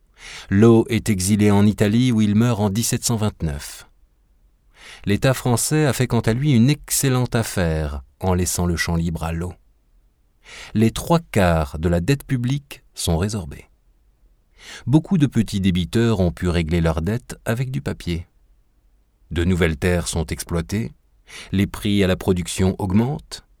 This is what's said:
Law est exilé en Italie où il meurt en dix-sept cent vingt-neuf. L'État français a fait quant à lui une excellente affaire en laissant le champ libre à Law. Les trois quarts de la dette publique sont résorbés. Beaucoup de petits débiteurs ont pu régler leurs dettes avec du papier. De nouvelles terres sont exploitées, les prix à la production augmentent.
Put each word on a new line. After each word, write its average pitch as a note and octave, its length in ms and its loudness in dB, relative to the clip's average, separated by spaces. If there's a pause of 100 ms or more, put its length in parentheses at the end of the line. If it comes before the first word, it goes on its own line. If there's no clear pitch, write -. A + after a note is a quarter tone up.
(520)
Law A2+ 380 6
est A2 200 -2
exilé G2+ 400 2
en G2+ 160 6
Italie A2 460 2
où A2 100 2
il G#2 140 2
meurt A2+ 240 2
en G#2 100 0
dix-sept A#2 340 -2
cent A#2+ 120 0
vingt-neuf. F2 720 -6 (1160)
L'État A2+ 280 2
français C3+ 520 0
a C3 80 2
fait B2+ 120 0
quant A#2+ 160 0
à A2 120 0
lui C#3+ 200 0
une A#2 160 6
excellente B2+ 680 -2
affaire D#2 680 -2 (160)
en F#2 160 0
laissant F2 320 -2
le E2+ 100 0
champ F2 180 -2
libre E2 280 -2
à E2 80 -6
Law. E2+ 220 -6 (1200)
Les A2 180 2
trois - 280 -2
quarts E2+ 600 0
de E2+ 100 0
la F2 120 2
dette C#3 220 -2
publique C3 600 -4 (100)
sont E2+ 240 -2
résorbés. F2 480 -6 (1200)
Beaucoup D#3 320 2
de C#3 80 4
petits G#2 340 -2
débiteurs F#2+ 600 2
ont F2+ 120 2
pu - 160 -4
régler E2+ 340 0
leurs E2 200 0
dettes G2+ 340 -6 (100)
avec B2+ 260 -4
du C#3 100 -4
papier. - 460 -6 (1040)
De D#2+ 120 -2
nouvelles E2+ 340 2
terres F2 300 0
sont E2 200 -4
exploitées, F2 680 -6 (580)
les G2 140 2
prix G2+ 380 0
à F#2 40 4
la F#2 80 2
production F#2 640 0
augmentent. A2+ 680 -2 (160)